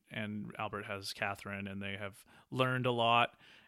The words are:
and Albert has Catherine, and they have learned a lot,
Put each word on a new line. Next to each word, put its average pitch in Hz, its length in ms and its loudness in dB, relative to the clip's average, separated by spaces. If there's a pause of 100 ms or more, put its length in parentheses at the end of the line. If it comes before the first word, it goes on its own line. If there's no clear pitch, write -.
(100)
and 107 480 -6
Albert 104 280 -4
has 98 260 -6
Catherine, 101 560 -4
and 98 140 -8
they 98 160 -6
have 101 260 -10 (260)
learned 127 360 2
a 123 60 4
lot, 117 420 6 (340)